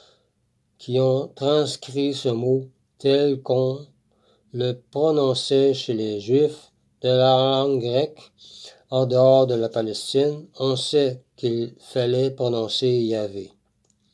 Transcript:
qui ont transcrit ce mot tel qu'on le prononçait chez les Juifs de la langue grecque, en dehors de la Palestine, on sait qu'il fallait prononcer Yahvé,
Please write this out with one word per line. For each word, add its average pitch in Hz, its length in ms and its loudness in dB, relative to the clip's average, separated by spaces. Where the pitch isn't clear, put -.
qui 127 240 -4
ont 131 280 0
transcrit 143 840 -2
ce 135 160 -4
mot 127 400 -2
tel 139 420 2
qu'on 131 460 -2
le 123 220 -4
prononçait 139 960 0
chez 127 220 -4
les 107 260 -4
Juifs 131 500 0
de 127 80 -2
la 127 280 4
langue 135 440 0
grecque, 123 400 -2
en 131 140 2
dehors 131 400 6
de 123 80 -2
la 113 140 -2
Palestine, 135 800 -2
on 131 160 -2
sait 131 480 -2
qu'il 117 420 -4
fallait 127 540 -2
prononcer 120 560 -2
Yahvé, 110 640 -2